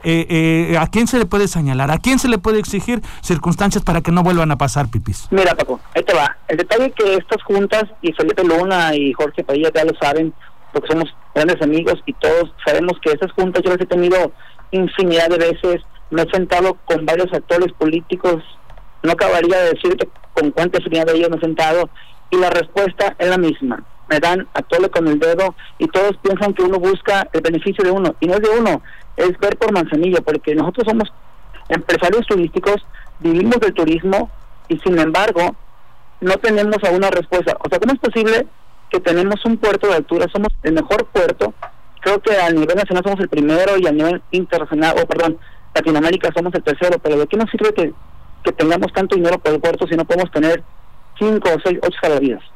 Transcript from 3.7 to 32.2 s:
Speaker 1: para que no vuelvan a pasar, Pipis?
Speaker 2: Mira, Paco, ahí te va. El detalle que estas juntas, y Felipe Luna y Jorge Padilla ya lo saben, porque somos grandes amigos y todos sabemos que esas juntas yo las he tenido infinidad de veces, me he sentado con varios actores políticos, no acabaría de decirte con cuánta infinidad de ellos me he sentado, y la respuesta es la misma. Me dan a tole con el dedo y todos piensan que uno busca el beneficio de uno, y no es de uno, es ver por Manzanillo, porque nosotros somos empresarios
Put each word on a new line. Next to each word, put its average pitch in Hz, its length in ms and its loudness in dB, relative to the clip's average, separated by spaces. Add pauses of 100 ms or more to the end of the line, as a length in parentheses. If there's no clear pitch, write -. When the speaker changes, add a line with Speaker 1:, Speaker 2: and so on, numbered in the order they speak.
Speaker 1:
para 170 160 2
que 165 140 0
no 180 100 4
vuelvan 170 280 2
a 139 60 0
pasar, 135 300 0
Pipis? - 420 -6
Speaker 2:
Mira, 185 240 4
Paco, 127 280 -2 (120)
ahí 165 100 0
te 202 100 2
va. 143 240 0 (100)
El 165 80 -2
detalle 226 360 0
que 196 240 0
estas - 280 -2
juntas, 202 400 0 (180)
y 165 120 -2
Felipe 160 320 0
Luna 170 500 2
y 143 160 0
Jorge 147 320 -2
Padilla 151 320 0
ya 160 80 2
lo 160 160 2
saben, 156 340 0 (380)
porque 147 160 -4
somos 160 220 0 (260)
grandes 160 260 2
amigos 151 340 2 (100)
y - 80 -6
todos 160 400 2 (120)
sabemos 160 360 2
que 160 100 2
esas 180 220 -2
juntas 185 280 0
yo 180 100 2
las 180 100 0
he 180 40 -2
tenido 175 460 2 (400)
infinidad 175 560 2
de 175 100 2
veces, 165 440 0 (300)
me 160 100 2
he 165 80 0
sentado 185 560 2
con 160 200 0
varios 180 280 0
actores 175 400 0
políticos, 165 680 0 (640)
no 160 80 2
acabaría 175 460 2
de 175 160 4
decirte 170 340 0 (260)
con 156 180 0
cuánta 175 260 0
infinidad 160 300 0
de 160 100 2
ellos 170 120 2
me 165 60 -4
he 160 60 -4
sentado, 160 480 0 (400)
y 180 80 2
la 180 140 4
respuesta 190 680 0
es 175 80 2
la 185 100 2
misma. 143 460 -2 (240)
Me 156 120 2
dan 170 340 2
a 147 80 -4
tole 175 280 2
con 170 180 2
el 151 120 2
dedo 170 360 2 (220)
y 165 100 -2
todos 196 340 2
piensan 196 320 0
que 185 100 0
uno 185 160 2
busca 196 520 0
el 160 100 0
beneficio 165 420 0
de 180 80 4
uno, 190 280 2
y 160 80 0
no 180 80 2
es 208 60 2
de 214 80 2
uno, 220 320 2 (340)
es 180 240 0
ver 202 180 0
por 220 140 0
Manzanillo, 170 500 2
porque 151 320 -2
nosotros 175 320 0
somos 214 220 0 (640)
empresarios 175 580 0